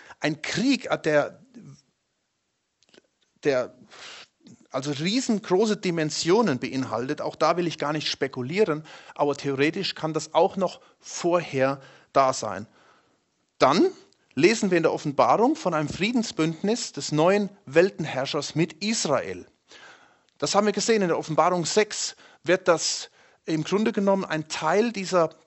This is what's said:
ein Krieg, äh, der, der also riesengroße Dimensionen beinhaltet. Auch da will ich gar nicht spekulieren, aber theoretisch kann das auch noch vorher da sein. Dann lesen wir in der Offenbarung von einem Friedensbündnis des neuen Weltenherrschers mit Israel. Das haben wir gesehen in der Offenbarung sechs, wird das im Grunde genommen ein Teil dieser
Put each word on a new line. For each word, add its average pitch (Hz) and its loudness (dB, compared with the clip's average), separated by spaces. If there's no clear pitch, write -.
ein 151 -4
Krieg, 247 -2
äh, 151 -2
der, 147 0
der 127 0
also 135 -6
riesengroße 202 0
Dimensionen 165 0
beinhaltet. 123 -6
Auch 107 -8
da 165 2
will 180 0
ich 156 -6
gar 147 -4
nicht 151 -4
spekulieren, 151 -2
aber 143 0
theoretisch 147 -2
kann 156 -6
das 156 -6
auch 170 2
noch 185 -4
vorher 139 -2
da 135 4
sein. 104 -8
Dann 180 4
lesen 196 4
wir 175 4
in 160 2
der 143 4
Offenbarung 151 2
von 175 -2
einem 151 -2
Friedensbündnis 202 -2
des - -10
neuen 185 4
Weltenherrschers 147 0
mit 170 -2
Israel. 127 -2
Das - -2
haben 208 4
wir 208 2
gesehen 214 2
in 175 2
der 135 0
Offenbarung 160 0
sechs, - -2
wird 180 0
das - 0
im 156 -2
Grunde 214 0
genommen 196 0
ein 156 -6
Teil 202 0
dieser 185 0